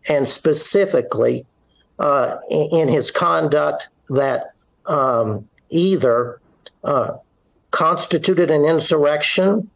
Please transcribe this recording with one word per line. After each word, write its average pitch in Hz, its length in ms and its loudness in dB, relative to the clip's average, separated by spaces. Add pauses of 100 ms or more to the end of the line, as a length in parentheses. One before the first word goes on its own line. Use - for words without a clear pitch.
and 139 200 0
specifically, 127 1160 0 (540)
uh, 139 380 0 (120)
in, 151 200 -2 (120)
in 147 80 0
his 135 220 0
conduct 151 760 -2 (200)
that, 131 440 -2 (340)
um, 117 640 -2 (220)
either, 135 720 0 (420)
uh, 127 340 -2 (560)
constituted 170 760 0
an 147 140 4
insurrection 160 1120 0